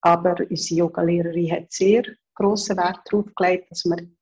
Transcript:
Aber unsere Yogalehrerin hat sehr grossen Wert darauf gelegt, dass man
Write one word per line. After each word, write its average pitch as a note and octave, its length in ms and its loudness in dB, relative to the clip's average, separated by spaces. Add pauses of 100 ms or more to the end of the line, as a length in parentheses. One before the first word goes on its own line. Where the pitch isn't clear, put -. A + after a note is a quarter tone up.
Aber F3 340 2 (140)
unsere E3+ 300 -4
Yogalehrerin E3+ 720 0
hat - 180 -8
sehr G#3 320 2 (320)
grossen G3+ 400 0
Wert F#3 240 -2 (100)
darauf G#3 260 -2
gelegt, F#3 360 0
dass - 140 -10
man E3+ 360 -4